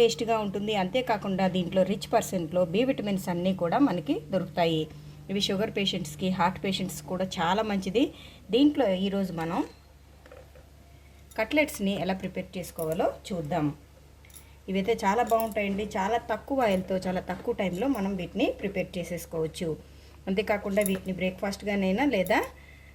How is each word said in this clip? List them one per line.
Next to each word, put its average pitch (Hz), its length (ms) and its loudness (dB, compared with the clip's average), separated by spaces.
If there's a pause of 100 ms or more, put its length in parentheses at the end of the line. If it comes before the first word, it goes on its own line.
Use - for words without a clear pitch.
టేస్టీగా 233 440 4
ఉంటుంది. 202 380 -2
అంతేకాకుండా 196 640 0 (100)
దీంట్లో 180 360 4
రిచ్ - 220 -4
పర్సెంట్లో 180 500 2 (100)
బి 220 160 4
విటమిన్స్ 208 440 -2
అన్నీ 175 180 2 (100)
కూడా 180 260 2
మనకి 277 280 0 (180)
దొరుకుతాయి. 170 480 2 (500)
ఇవి 202 160 0
షుగర్ 208 300 0
పేషెంట్స్కి, 190 520 -2 (100)
హార్ట్ 185 260 2
పేషెంట్స్ 190 340 -2 (120)
కూడా 185 160 -2 (100)
చాలా 185 320 2
మంచిది. 196 340 2 (520)
దీంట్లో 285 320 6 (180)
ఈరోజు 190 340 -2
మనం 170 220 0 (1800)
కట్లెట్స్ని 220 640 0
ఎలా 185 200 0
ప్రిపేర్ - 340 -8
చేసుకోవాలో 170 500 -2 (220)
చూద్దాం. 160 360 0 (1040)
ఇవైతే 196 220 0 (100)
చాలా 214 280 4
బాగుంటాయండి. 214 540 0 (100)
చాలా 214 240 2 (100)
తక్కువ 233 380 -2
ఆయిల్తో, 185 280 2 (120)
చాలా 185 140 0 (100)
తక్కువ 185 280 -4
టైంలో 185 280 0 (100)
మనం 196 240 -2
వీటిని 190 260 0 (140)
ప్రిపేర్ 190 340 -4
చేసేసుకోవచ్చు. 165 720 -4 (640)
అంతేకాకుండా 208 640 2
వీటిని 185 280 -2
బ్రేక్ఫాస్ట్గానైనా 196 840 0 (100)
లేదా 190 240 2 (560)